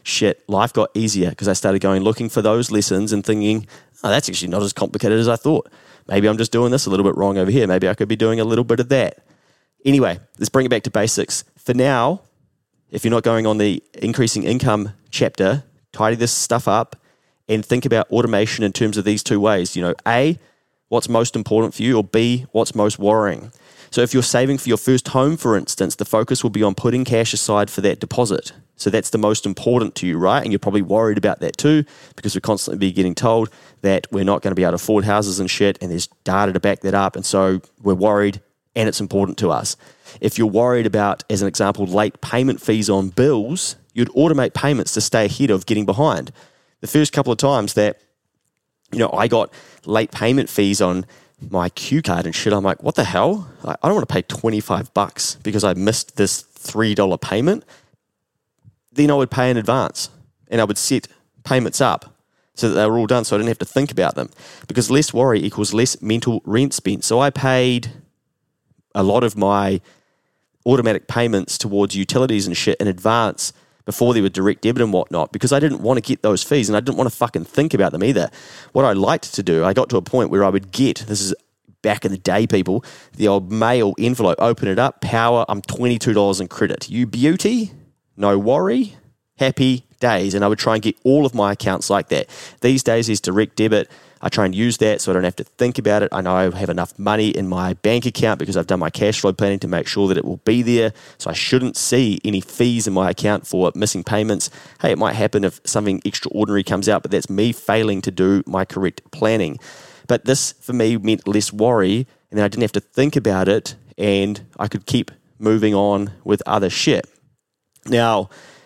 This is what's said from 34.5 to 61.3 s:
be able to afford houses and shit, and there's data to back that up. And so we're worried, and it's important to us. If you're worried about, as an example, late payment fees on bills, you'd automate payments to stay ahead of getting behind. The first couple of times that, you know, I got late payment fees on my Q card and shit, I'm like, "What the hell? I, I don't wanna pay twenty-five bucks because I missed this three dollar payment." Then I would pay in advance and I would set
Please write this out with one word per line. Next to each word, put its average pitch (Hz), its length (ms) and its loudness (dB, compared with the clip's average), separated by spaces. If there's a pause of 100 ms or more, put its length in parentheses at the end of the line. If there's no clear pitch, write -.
be 90 80 0
able 87 80 2
to 85 40 -2
afford 104 280 0
houses 101 360 0
and 92 120 -4
shit, 101 300 0
and 90 100 -8
there's 87 160 -4 (160)
data 98 300 0
to 90 60 -2
back 98 220 0
that 95 120 -2
up. 98 240 0
And 95 80 -8
so 95 360 0 (200)
we're 101 120 0
worried, 101 480 2 (340)
and 110 120 0
it's 104 140 -4
important 98 380 -2
to 95 120 2
us. - 240 -4 (460)
If - 160 -2
you're 113 100 2
worried 117 380 2
about, 101 440 0
as 98 120 -2
an 98 80 -2
example, 101 360 -2
late 98 360 -2
payment 127 400 -2
fees 110 280 0
on 95 200 2
bills, 127 640 0 (180)
you'd 120 160 0
automate 143 440 2
payments 135 400 0
to 107 80 0
stay 110 240 2
ahead 135 240 0
of 95 160 0
getting 107 200 0
behind. 104 460 0 (480)
The - 80 -12
first 151 240 2
couple 131 220 0
of 110 40 0
times 127 360 0
that, 104 260 0 (920)
you 117 60 -2
know, 113 120 2
I 104 160 0
got 113 260 0 (320)
late 107 260 -2
payment 123 380 0
fees 101 320 0
on 92 240 0 (440)
my 87 200 -2
Q - 320 -2
card 87 240 -2
and 82 100 -8
shit, - 180 -2
I'm 98 100 0
like, 98 200 -2
"What 156 120 -4
the - 80 0
hell? 131 460 0 (160)
I, - 60 -6
I - 160 -4
don't 196 80 2
wanna 175 100 0
pay - 160 -2
twenty-five 107 720 -4
bucks - 480 -4
because 104 220 -2
I 98 100 2
missed 98 420 -2
this - 260 0
three - 520 -4
dollar 95 240 0
payment." 143 460 -2 (1300)
Then 147 160 4
I 143 60 4
would 135 160 0
pay 127 180 2
in 127 80 2
advance 117 520 -2 (400)
and 117 120 0
I 110 40 4
would 101 120 -2
set - 300 -2 (360)